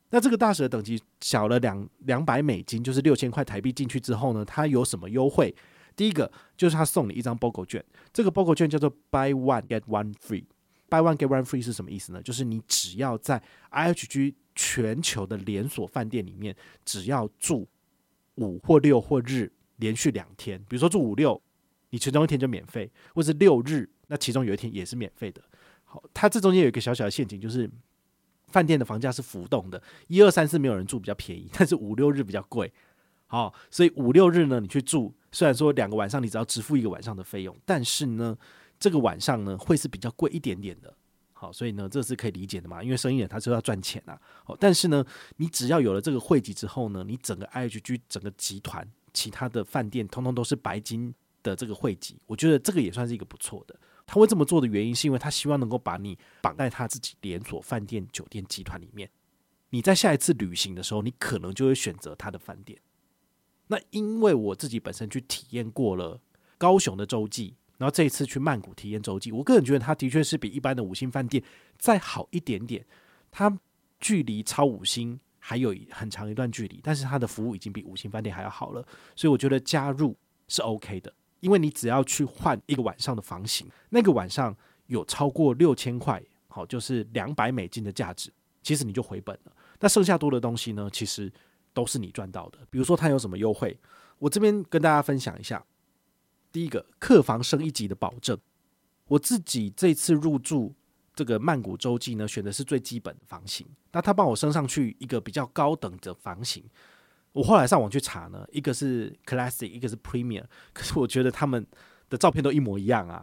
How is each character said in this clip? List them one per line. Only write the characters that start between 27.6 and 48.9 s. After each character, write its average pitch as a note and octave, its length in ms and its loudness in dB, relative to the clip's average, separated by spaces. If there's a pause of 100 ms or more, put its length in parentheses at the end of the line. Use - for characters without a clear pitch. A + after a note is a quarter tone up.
饭 F#3 180 4
店 D#3 160 4
的 A#2+ 60 2
房 A2 160 -4
价 C3 100 0
是 B2 80 -6
浮 F#2+ 280 -10
动 G2 240 0
的， F#2 100 -12 (240)
一 F3+ 160 6
二 G3+ 80 12
三 D#3+ 180 4
四 D#3+ 120 0
没 C#3 80 2
有 G#2+ 100 2
人 F#2 80 -2
住 A#2 140 -6
比 F#2+ 80 -8
较 G2+ 80 -4
便 - 200 -12
宜， F#2 180 -14
但 E3+ 140 4
是 F3 80 4
五 G#2+ 200 -4
六 C#3+ 160 4
日 C#3 120 0
比 F#2+ 80 -6
较 G2 120 -4
贵。 - 280 -4 (560)
好， A#2 260 -4 (160)
所 F3 160 4
以 D#3+ 100 6
五 B2+ 160 2
六 F3 180 10
日 E3+ 160 4
呢， B2+ 140 0
你 G2+ 80 -6
去 C#3 140 -2
住， A#2+ 320 -2 (180)
虽 - 140 0
然 C#3 80 6
说 D3 200 4
两 A2+ 160 0
个 G#2+ 60 -4
晚 G2+ 140 0
上 C3 140 -2
你 A2+ 60 -4
只 G#2 80 -6
要 A2+ 80 -2
支 - 160 -6
付 D3 160 0
一 B2+ 40 4
个 A2 80 -2
晚 F2+ 140 -8
上 F#2+ 120 -8
的 F#2 80 -12
费 G2 200 -10
用， F#2 120 -10 (100)
但 D#3+ 180 0
是 - 220 -2
呢， A2+ 320 -2 (420)
这 G3+ 100 4
个 E3 100 2
晚 F#2 200 2
上 A#2 240 -2
呢， G2 140 -6
会 D#3+ 180 2
是 D3 120 -4
比 G#2 120 -10
较 A#2+ 120 -6
贵 - 200 -2
一 - 80 -6
点 F#2 200 -4
点 G2 220 -12
的。 - 120 -20 (400)
好， E2+ 180 -16
所 B2 160 -8
以 A2+ 60 -4
呢， G2 140 -6
这 C3 140 -4
是 A#2+ 140 -4
可 A#2 120 -6
以 G2+ 40 -2
理 F#2 160 -10
解 F#2+ 120 -8
的 E2+ 80 -14
嘛， E2+ 140 -12
因 A#2+ 80 -6
为 B2+ 80 0
生 C3 160 0
意 C3+ 60 0
人 F#2+ 100 -2
他 G#2+ 100 -8
就 A#2+ 120 -2
要 A#2+ 100 2
赚 G#2 200 -2
钱 - 260 -8
啊。 D2 120 -18 (240)
好， - 160 -12
但 G3 140 6
是 F3+ 140 2
呢， C#3+ 180 4 (300)
你 E3 120 -4
只 B2 200 -4
要 D#3+ 120 4
有 A2 140 2
了 G2+ 80 0
这 D#3 100 -2
个 B2+ 80 0
汇 C#3+ 220 4
集 G#2+ 120 -10
之 - 120 -10
后 A2+ 240 -6
呢， F#2 160 -8
你 G#2+ 120 -8
整 G2 200 -8
个 G2 100 -12
I B2+ 180 -6
H A2 160 -8
G B2 280 -6
整 - 140 -8
个 G2+ 80 -8
集 - 300 -8
团， F2 280 -12 (240)